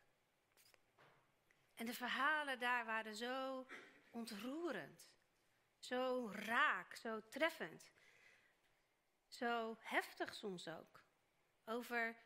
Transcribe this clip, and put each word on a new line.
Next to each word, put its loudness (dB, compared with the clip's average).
En -4
de -2
verhalen 4
daar 4
waren -2
zo 0
ontroerend, -4
zo 0
raak, 4
zo -4
treffend, -2
zo 0
heftig 0
soms -6
ook. -12
Over -2